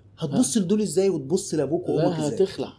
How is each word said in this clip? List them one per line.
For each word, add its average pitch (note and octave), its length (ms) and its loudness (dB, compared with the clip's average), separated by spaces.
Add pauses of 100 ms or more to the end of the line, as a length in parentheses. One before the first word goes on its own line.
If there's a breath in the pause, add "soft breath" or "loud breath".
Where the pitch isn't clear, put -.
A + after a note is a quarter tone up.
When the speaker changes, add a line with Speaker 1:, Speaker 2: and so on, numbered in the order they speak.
(200)
Speaker 1:
هتبص F#3+ 380 0
Speaker 2:
آه. G3+ 40 2
Speaker 1:
لدول G#3 200 2
ازاي F#3+ 280 2
وتبص E3 440 -2
لابوك D3+ 360 0
وامك E3 300 2
Speaker 2:
لا، D3+ 80 0
Speaker 1:
ازاي؟ C#3 100 -4
Speaker 2:
هتخلع، E3 420 0